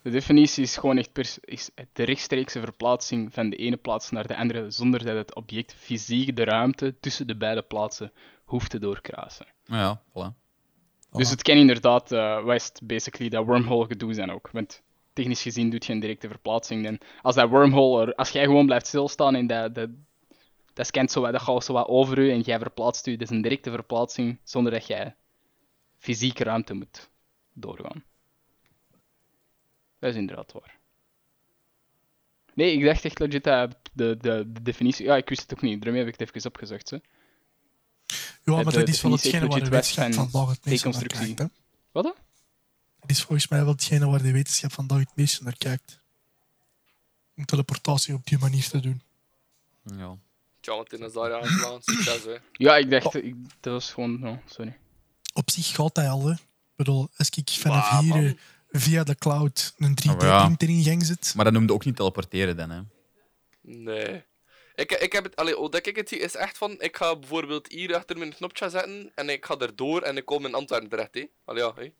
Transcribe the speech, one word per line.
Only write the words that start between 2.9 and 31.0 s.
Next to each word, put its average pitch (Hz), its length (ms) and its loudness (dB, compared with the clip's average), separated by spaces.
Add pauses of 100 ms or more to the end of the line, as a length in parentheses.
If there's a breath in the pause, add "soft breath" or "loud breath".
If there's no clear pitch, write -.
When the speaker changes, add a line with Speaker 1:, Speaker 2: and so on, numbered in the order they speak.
Speaker 1:
van 113 160 -2
de 95 60 -6
ene 120 220 -4
plaats - 340 -6
naar 107 160 -6
de 110 100 -8
andere, 117 340 -4
zonder 120 340 0
dat 113 100 -2
het 107 200 -8
object 113 420 -12
fysiek 123 580 -4
de 117 80 2
ruimte 123 560 0
tussen 135 280 -6
de 113 100 -6
beide 110 240 -2
plaatsen 107 500 -6 (320 soft breath)
hoeft - 260 -4
te 117 100 -8
doorkruisen. - 680 -10 (200)
Speaker 2:
Ja, 113 140 -6
ja, 101 300 -2
voilà. 92 280 -12 (760)
Speaker 1:
Dus 127 160 2
Speaker 3:
Voilà. 120 40 0
Speaker 1:
het 135 100 -4
kan 151 160 6
inderdaad, 123 540 6
eh, 110 320 0
wat 120 120 2
is 123 100 -2
het, - 180 -16
basically 113 460 -6
dat 110 160 -2
wormhole 120 420 2
gedoe 113 260 -6
zijn 98 180 -6
ook. - 200 -12
Want 110 300 -10 (320)
technisch 123 280 -2
gezien 117 280 0
doet 113 160 -4
je 120 80 -4
een 110 60 -2
directe 107 280 -6
verplaatsing. 110 580 -4
En 107 120 -6 (240 loud breath)
als 127 140 2
dat 123 140 6
wormhole 135 560 6
er, 120 100 -4
als 131 140 -2
jij - 140 0
gewoon 143 220 8
blijft 127 220 2
stilstaan 143 480 2
en 123 120 0
dat, 117 280 -2
dat, 117 140 -6 (840 soft breath)
dat 127 140 -4
scant 131 240 0
zo 143 100 0
wat, 120 100 0
dat 123 100 -2
gaat 123 220 0
zo - 100 -6
wat 120 140 2
over 131 300 4
u 135 140 4
en 120 100 2
jij 113 180 -2
verplaatst 113 480 -4
u, 123 100 -4
dat 113 120 -10
is 117 60 -4
een 110 60 0
directe 123 300 -2
verplaatsing 120 720 -4
zonder 120 280 0
dat 113 160 -6
jij 101 280 -6 (840)
fysiek 123 420 -4
ruimte 113 340 -2
moet - 360 -14 (440)
doorgaan. - 500 -14 (2000)
Dat 131 100 -4
is 120 60 -6
inderdaad 104 360 -8
waar. - 260 -20 (1800)